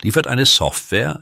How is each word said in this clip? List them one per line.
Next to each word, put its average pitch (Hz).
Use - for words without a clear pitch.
liefert 127
eine 127
Software, -